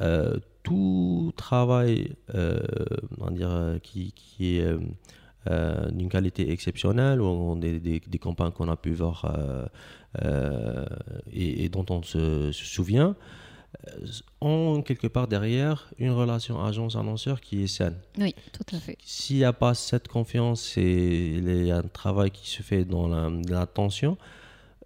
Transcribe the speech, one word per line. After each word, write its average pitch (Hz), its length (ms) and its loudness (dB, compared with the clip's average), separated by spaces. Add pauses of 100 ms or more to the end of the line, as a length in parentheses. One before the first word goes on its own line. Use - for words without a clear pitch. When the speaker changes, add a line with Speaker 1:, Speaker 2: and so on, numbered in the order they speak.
Speaker 1:
euh, 78 360 2 (240)
tout 170 760 2
travail, 123 800 2 (180)
euh, 85 260 2 (600)
on 95 60 -6
va 87 60 -2
dire, 87 200 -2
euh, 85 280 0
qui, 92 340 -8
qui 90 440 -2
est, 85 40 4
euh, 82 180 2 (680)
euh, 80 440 0
d'une 90 180 -2
qualité 92 420 0
exceptionnelle 120 680 2
ou 87 360 0
des, 82 220 0
des, 82 200 0
des - 180 -4
campagnes 85 340 -2
qu'on 85 160 -2
a 82 80 0
pu 80 160 -2
voir, 82 460 -2
euh, 67 280 -4 (580)
euh, 65 600 -2 (460)
et, 85 340 -2
et 85 40 -2
dont 92 220 -2
on 90 100 0
se, 78 500 0
se - 140 -10
souvient, 123 500 2 (720)
euh, - 200 -12 (340)
ont 156 400 2
quelque 127 240 -2
part 123 220 0
derrière 120 720 0
une 127 120 2
relation 117 520 0
agence-annonceur 110 800 -2
qui 101 200 -4
est 98 60 2
saine. 90 300 0 (200)
Speaker 2:
Oui, 202 160 2 (180)
tout - 240 -8
à 160 40 -6
fait. 160 260 -12
Speaker 1:
S'il - 300 -4
n'y 131 80 6
a 123 100 6
pas 123 220 2
cette - 320 -2
confiance 117 720 0
et 90 580 4
il 90 320 2
y - 20 4
a 87 80 2
un 85 60 0
travail 98 480 0
qui - 180 -14
se - 140 -8
fait 95 220 2
dans 87 220 0
la, 82 220 0 (200)
l'attention, 101 680 0 (680)